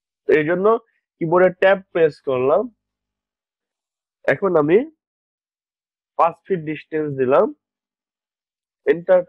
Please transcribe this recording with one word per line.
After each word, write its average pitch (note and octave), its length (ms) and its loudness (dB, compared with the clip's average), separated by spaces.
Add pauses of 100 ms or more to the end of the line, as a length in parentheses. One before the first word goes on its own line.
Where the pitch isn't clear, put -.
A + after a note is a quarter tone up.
(260)
তো - 40 -10 (100)
এই D3+ 100 -2
জন্য F3+ 160 -2 (520)
কিবোর্ডে F3 320 2 (120)
tab F#3+ 180 2 (140)
press D#3+ 220 0 (140)
করলাম। C3+ 340 0 (1700)
এখন F#3 180 -2 (100)
আমি D#3 160 2 (1400)
পাঁচ E3 160 0 (100)
feet F3+ 240 -6
distance D#3 380 -8 (120)
দিলাম, C#3 260 2 (1400)
Enter E3+ 440 0